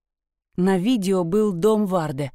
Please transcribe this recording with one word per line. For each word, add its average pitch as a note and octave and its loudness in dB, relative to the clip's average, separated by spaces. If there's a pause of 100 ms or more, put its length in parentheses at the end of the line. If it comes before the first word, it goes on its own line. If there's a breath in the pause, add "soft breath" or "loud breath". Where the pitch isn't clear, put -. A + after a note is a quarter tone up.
(540)
На F#3+ 2
видео F#3+ 0
был G#3 0
дом G#3 0
Варде, D3+ -4